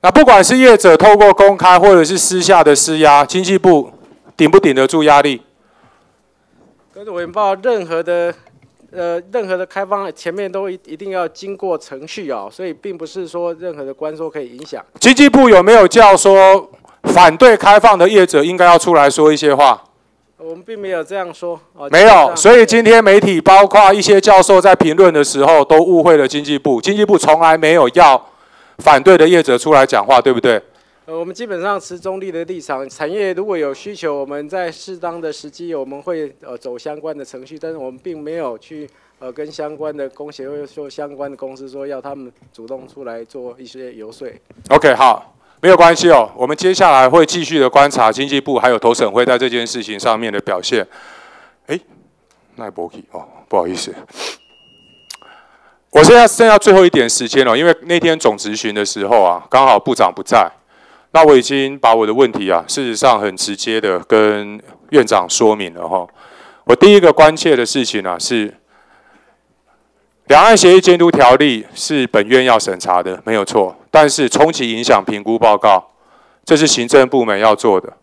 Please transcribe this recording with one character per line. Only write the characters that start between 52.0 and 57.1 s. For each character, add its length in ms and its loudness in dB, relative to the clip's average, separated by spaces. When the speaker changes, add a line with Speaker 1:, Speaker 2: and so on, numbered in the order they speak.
Speaker 1:
那 80 -18
也 80 -16
不 140 -14
OK 260 -20
哦， 160 -20
不 80 -4
好 100 -4
意 80 -10
思。 180 -14
我 120 2
现 140 6
在 100 6
剩 220 0
下 100 4
最 160 2
后 120 4
一 40 2
点 200 -2
时 180 -6